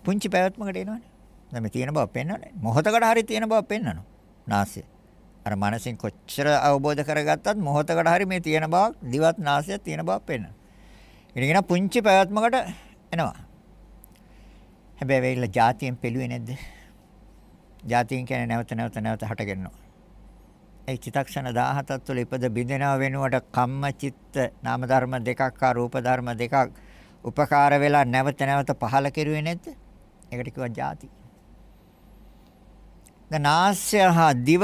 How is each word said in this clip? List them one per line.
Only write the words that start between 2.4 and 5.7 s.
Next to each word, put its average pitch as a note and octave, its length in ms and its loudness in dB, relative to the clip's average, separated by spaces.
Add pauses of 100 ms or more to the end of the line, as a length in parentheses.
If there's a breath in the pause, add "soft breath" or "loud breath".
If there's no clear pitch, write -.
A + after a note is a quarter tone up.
මොහොතකට F#3+ 500 2
හරි A3+ 180 4
තියෙන A3 260 -4
බව A3 140 4
පෙන්වනවා. C3 400 -4 (400)
නාසය. G2+ 400 -2 (580)
අර G#2 140 -4
මනසින් G#2+ 420 -4